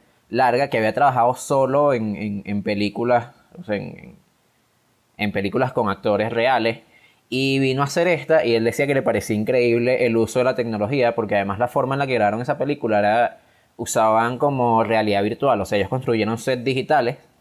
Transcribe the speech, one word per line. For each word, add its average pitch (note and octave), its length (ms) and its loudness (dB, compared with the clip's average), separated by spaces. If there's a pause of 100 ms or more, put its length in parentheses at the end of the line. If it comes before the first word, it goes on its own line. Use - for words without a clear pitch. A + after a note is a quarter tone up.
(280)
larga, B2 420 0
que B2 80 -2
había A2 160 0
trabajado B2 400 2
solo C#3 580 2
en, A2 240 -2
en, G2+ 300 -6
en G2+ 160 -4
películas, A#2 680 -2 (300)
o - 40 -18
sea, G#2+ 120 -2
en, G2 60 -6 (160)
en, - 180 -20 (1040)
en G#2 140 -4
películas G#2 400 -2
con A2 180 0
actores G#2 420 0
reales. A#2 480 0 (480)
Y C3+ 300 0
vino C3+ 240 0
a - 20 2
hacer E3+ 240 0
esta D#3 380 2
y A#2 80 4
él A2+ 100 2
decía B2+ 220 0
que C#3+ 80 0
le C3+ 80 2
parecía G#2+ 340 -2
increíble A#2+ 720 2
el A#2 100 0
uso A2+ 240 0
de B2 60 0
la B2+ 80 0
tecnología, A#2 600 0
porque G#2 220 -2
además G2 220 -2
la A#2+ 100 0
forma C3+ 260 -2
en C#3 60 -4
la C#3+ 60 -2
que C3 80 -2
grabaron G#2+ 260 2
esa C#3+ 180 -4
película C3 400 -2
era, G#2+ 420 2 (360)
usaban A2+ 600 0
como A#2+ 480 2
realidad G#2+ 380 0
virtual, A2+ 380 0
o F#2+ 40 -2
sea, G#2 140 -2
ellos F#2+ 100 0
construyeron A2+ 500 -2
sets B2 260 -4
digitales, C3 520 0 (240)